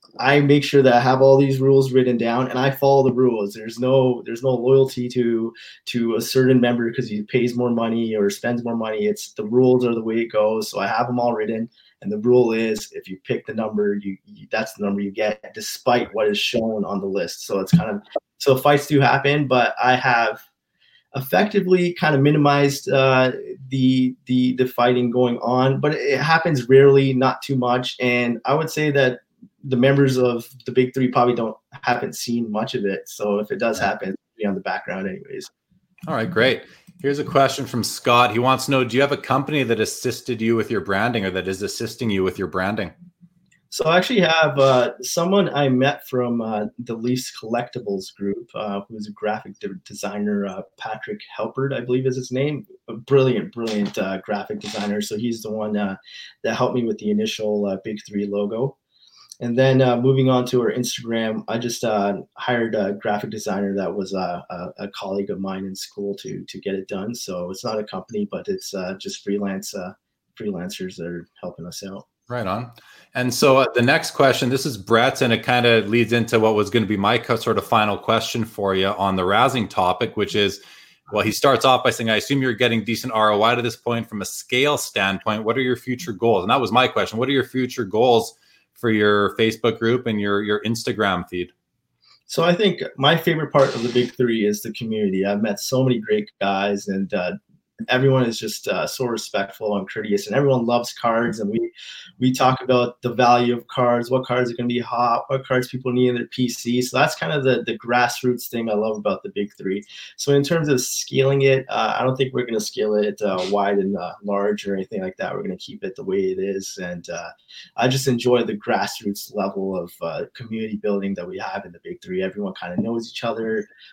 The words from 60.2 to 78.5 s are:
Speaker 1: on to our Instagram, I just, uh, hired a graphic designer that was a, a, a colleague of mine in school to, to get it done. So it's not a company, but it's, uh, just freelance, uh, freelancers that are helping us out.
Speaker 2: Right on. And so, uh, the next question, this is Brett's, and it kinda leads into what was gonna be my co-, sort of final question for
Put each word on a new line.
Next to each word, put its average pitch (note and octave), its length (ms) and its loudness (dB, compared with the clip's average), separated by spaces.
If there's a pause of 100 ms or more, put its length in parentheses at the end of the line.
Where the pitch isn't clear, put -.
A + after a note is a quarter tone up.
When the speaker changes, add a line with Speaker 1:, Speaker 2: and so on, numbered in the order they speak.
Speaker 1:
on B2+ 180 2
to B2 140 2
our G#2+ 100 0
Instagram, A2+ 800 -4
I A2+ 100 -2
just, A#2+ 240 -6
uh, G2+ 380 0 (140)
hired A#2 380 -2
a G2+ 200 -2
graphic G#2 380 -4
designer G2+ 440 -4
that F#2+ 180 -4
was G2 200 -6
a, F2+ 360 -6
a, F2+ 360 -12
a - 100 -12
colleague G2 340 -6
of F#2+ 120 -8
mine F#2+ 240 -8
in F#2+ 100 -10
school G2+ 400 -10
to, F#2+ 320 -12
to G2 140 -16
get G2 120 -6
it F#2+ 140 -8
done. G#2 260 -8
So F2+ 380 -10
it's F#2+ 140 -14
not A2 140 -4
a G#2 40 -6
company, G#2+ 480 -8
but G2 160 -10
it's, F#2+ 260 -8
uh, F#2 240 -8
just - 280 -14
freelance, G2+ 500 -6
uh, F#2 160 -10 (480)
freelancers F#3 560 -8
that E3+ 100 -10
are F2 220 -10 (140)
helping F2 260 -12
us - 180 -14
out. F#2+ 220 -14 (220)
Speaker 2:
Right A#2+ 160 -6
on. A2+ 280 -6 (420)
And B2+ 180 -2
so, C3+ 220 6
uh, C3 180 6
the A#2+ 80 2
next C#3+ 300 2
question, C3 380 4
this C3 160 -2
is B2 120 -6
Brett's, A2+ 440 2
and B2+ 100 2
it A2+ 140 0
kinda A#2+ 420 6
leads A2+ 240 2
into A2+ 300 2
what A2 140 4
was G#2 140 2
gonna A2+ 160 2
be G2+ 120 0
my G#2 200 2
co-, A#2+ 200 0
sort A2 200 0
of G2 80 -2
final G#2+ 320 2
question A2 460 -2
for G2+ 320 -2